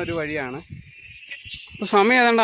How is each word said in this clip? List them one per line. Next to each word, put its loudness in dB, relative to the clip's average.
ഒരു -8
വഴിയാണ്. -8
ഇപ്പോൾ -8
സമയം 6
ഏതാണ്ട് 4